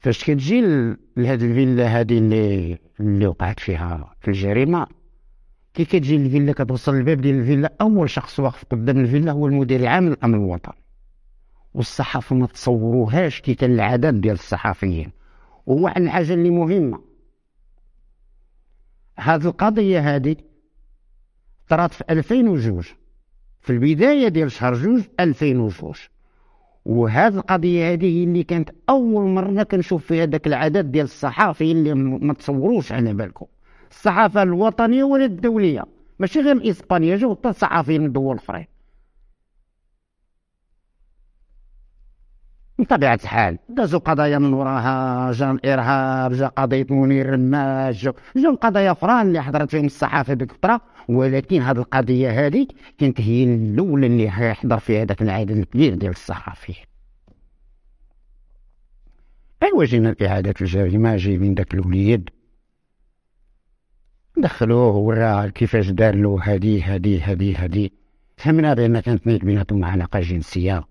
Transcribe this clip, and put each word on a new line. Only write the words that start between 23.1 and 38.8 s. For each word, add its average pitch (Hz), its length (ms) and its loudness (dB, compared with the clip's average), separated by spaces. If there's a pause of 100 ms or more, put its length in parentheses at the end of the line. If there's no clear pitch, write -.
في - 80 -14
البدايه 156 580 2
ديال 160 240 0
شهر 123 220 -2
جوج 202 300 0 (160)
ألفين 147 400 0
وجوج. 90 380 -6 (880)
وهاد 120 500 2
القضيه 175 560 0
هادي 170 280 0
هي 180 40 0
اللي 170 200 0
كانت 170 260 -2 (200)
اول 226 400 2
مره 196 340 0
كنشوف 180 420 -2
فيها 165 200 0
داك 151 220 -2
العدد 151 440 0
ديال 143 140 0
الصحافيين 160 720 -2
اللي 151 160 2
م-، 135 340 -2
ما 151 60 0
تصوروش 147 580 -2
على 110 220 -2
بالكم. 101 320 -8 (460)
الصحافه 202 520 0
الوطنيه 220 600 0
ولا 277 220 2
الدوليه، 190 600 -2 (340)
ماشي 190 200 0
غير 285 160 4
الاسبانيه، 180 600 0
جاو 214 200 -2
حتى - 140 -4
الصحافيين 156 520 0
من 147 100 0
دول 135 240 -2
اخرين. 101 300 -12 (4000)